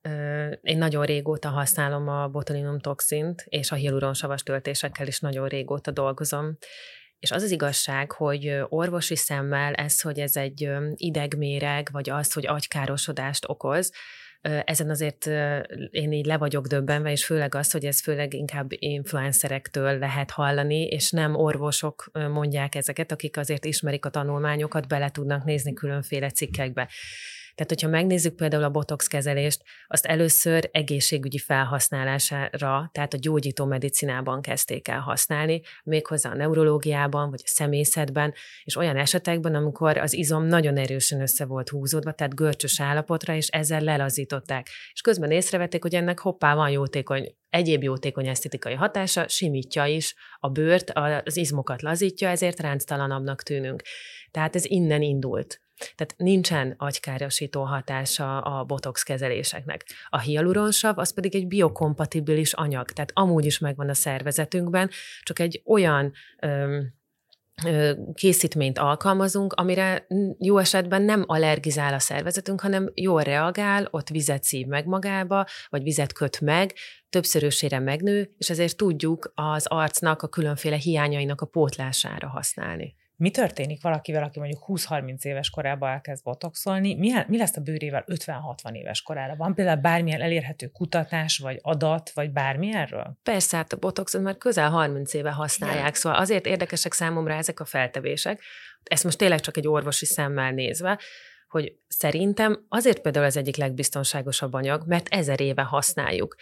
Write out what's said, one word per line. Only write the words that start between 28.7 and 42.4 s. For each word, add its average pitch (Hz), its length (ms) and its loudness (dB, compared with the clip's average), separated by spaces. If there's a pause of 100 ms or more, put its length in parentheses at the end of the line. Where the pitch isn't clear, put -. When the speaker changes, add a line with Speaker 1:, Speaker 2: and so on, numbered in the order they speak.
Speaker 1:
botox 147 360 -2
kezelést, 143 560 0 (240)
azt - 200 2
először 165 680 4
egészségügyi 139 680 0
felhasználására, 135 1500 0
tehát 143 220 -4
a 143 60 -2
gyógyító 143 440 0
medicinában 131 800 -2
kezdték - 460 -4
el 120 120 -2
használni, 156 600 0 (240)
méghozzá 156 460 0
a - 40 -6
neurológiában, 147 960 2
vagy 135 140 -8
a - 40 -4
szemészetben, 147 840 2 (300)
és - 120 -4
olyan 151 200 2
esetekben, 165 580 2
amikor 151 420 4
az 147 160 0
izom 160 320 2
nagyon 160 320 6
erősen 135 440 0
össze 135 240 0
volt 131 240 -4
húzódva, 143 440 -2
tehát 139 220 -2
görcsös 147 460 2